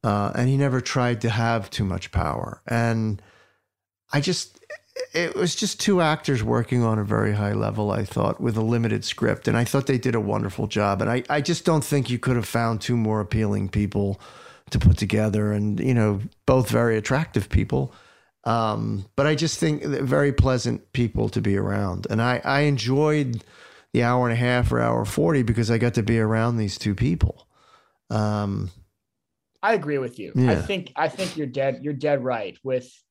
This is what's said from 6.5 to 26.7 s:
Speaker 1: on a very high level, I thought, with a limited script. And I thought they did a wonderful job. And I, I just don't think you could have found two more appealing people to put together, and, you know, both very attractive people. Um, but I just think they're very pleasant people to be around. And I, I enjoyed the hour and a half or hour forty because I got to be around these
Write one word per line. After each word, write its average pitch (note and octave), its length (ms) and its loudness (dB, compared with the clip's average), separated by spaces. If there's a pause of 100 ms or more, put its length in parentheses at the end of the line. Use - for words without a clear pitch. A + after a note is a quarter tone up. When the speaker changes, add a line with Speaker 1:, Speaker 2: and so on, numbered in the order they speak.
Speaker 1:
on A2 160 2
a G#2 60 0
very G#2 300 2
high G#2 180 0
level, G#2 380 -2
I G#2 160 0
thought, - 340 -2
with A#2 160 -2
a A2 60 0
limited A2+ 420 0
script. - 440 -2
And A2 80 2
I A#2+ 80 2
thought C3+ 220 0
they C3 120 2
did A#2 160 0
a A2+ 60 0
wonderful G#2 460 -4
job. G2+ 360 0
And G#2 80 0
I, B2 180 -2
I D3 140 0
just E3+ 240 -4
don't D#3+ 180 4
think C#3 240 0
you B2 100 -2
could B2+ 180 0
have A2+ 120 -2
found A#2 320 -2
two B2 160 -2
more A2 240 2
appealing G#2 480 0
people G2+ 500 -2 (520)
to - 80 -2
put - 180 8
together, G#2 560 2
and, G#2 280 0
you C3 120 0
know, G#2+ 280 2 (260)
both C3 240 4
very A#2 260 2
attractive B2+ 540 -2
people. B2+ 420 0 (520)
Um, G#2+ 600 0 (120)
but C#3 100 2
I D#3 80 2
just D3+ 260 -2
think D3+ 220 0
they're C#3+ 200 -2
very C#3+ 300 2
pleasant B2 640 -2
people A2+ 340 0
to G#2+ 140 -4
be G2+ 160 2
around. G2 500 -2
And G#2+ 140 0
I, B2 200 0
I C#3 180 0
enjoyed C#3 840 0 (480)
the A#2+ 100 2
hour B2 240 2
and A#2 60 0
a A2+ 40 0
half B2 360 2
or A#2+ 80 2
hour A#2 240 0
forty D3 380 2
because A2+ 280 0
I A#2 60 4
got A#2 180 0
to A#2 80 2
be A2+ 160 2
around A2+ 380 2
these G#2+ 220 -2